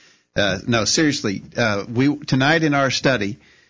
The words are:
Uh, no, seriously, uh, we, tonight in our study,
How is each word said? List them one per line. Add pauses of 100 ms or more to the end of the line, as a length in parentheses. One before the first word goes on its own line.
(360)
Uh,
no,
seriously, (140)
uh,
we,
tonight
in
our
study, (300)